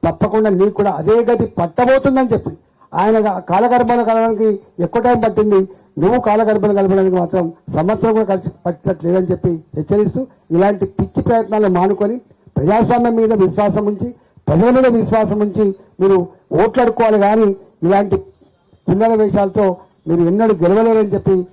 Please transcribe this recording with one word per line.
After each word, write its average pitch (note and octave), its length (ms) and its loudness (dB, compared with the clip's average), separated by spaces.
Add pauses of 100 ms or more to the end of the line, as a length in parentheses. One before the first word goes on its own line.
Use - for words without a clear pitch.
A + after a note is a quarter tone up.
తప్పకుండా G#3 420 0
నీకు G3 200 2
కూడా G3+ 200 -2
అదే G3 340 0
గతి A3+ 220 0
పట్టబోతుందని C4 840 0
చెప్పి - 180 -4 (440)
ఆయన G#3 440 0
కాలగర్భంలో A#3 640 0
కలవడానికి A3 560 0 (200)
ఎక్కువ G3 220 -2
టైం A#3+ 180 2
పట్టింది, G#3+ 480 0 (300)
నువ్వు G#3+ 220 0
కాలగర్భంలో G#3+ 540 0
కలపడానికి F#3+ 420 0
మాత్రం F3 360 -2 (220)
సంవత్సరం G#3 380 -2
కూడా G#3+ 120 0
కలిసి F#3+ 240 -4 (180)
పట్టట్లేదని F3 600 -4
చెప్పి F3+ 240 -2 (260)
హెచ్చరిస్తూ, G#3 500 -2 (240)
ఇలాంటి F#3+ 360 0
పిచ్చి - 360 -6
ప్రయత్నాలు G#3+ 460 0
మానుకొని G3 500 0 (380)
ప్రజాస్వామ్యం A#3 600 0
మీద A3+ 160 2
విశ్వాసం G3+ 540 0
ఉంచి, G#3 280 -6 (340)
ప్రజల F3+ 220 4
మీద C4 160 4
విశ్వాసం A3 540 0
ఉంచి G#3 360 0 (240)
మీరు F#3+ 280 2 (240)
ఓట్లు A3 300 2
అడుక్కోవాలి, A3+ 360 2
కానీ G3+ 380 2 (260)
ఇలాంటి G3 340 2 (720)
చిల్లర A3 240 2
వేషాలతో G3 640 0 (320)
మీరు E3+ 120 0
ఎన్నడూ G3+ 340 2
గెలవలేరని G#3 600 2
చెప్పి F#3+ 200 0 (180)